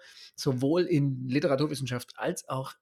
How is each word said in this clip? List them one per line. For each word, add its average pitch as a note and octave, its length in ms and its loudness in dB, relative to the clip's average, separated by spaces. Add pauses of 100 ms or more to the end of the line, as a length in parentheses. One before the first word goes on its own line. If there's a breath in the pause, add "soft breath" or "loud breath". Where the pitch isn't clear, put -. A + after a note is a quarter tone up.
(360 loud breath)
sowohl C#3 500 2
in C3+ 440 2
Literaturwissenschaft C3+ 880 0
als D3+ 320 -6
auch C3+ 320 -6